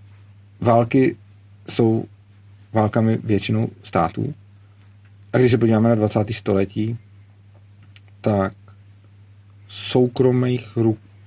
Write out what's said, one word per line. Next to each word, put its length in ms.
války 560
jsou 360
válkami 520
většinou 460
států. 520
A 60
když 120
se 80
podíváme 300
na 60
dvacáté 380
století, 640
tak 320
soukromých 1080
ru-, 200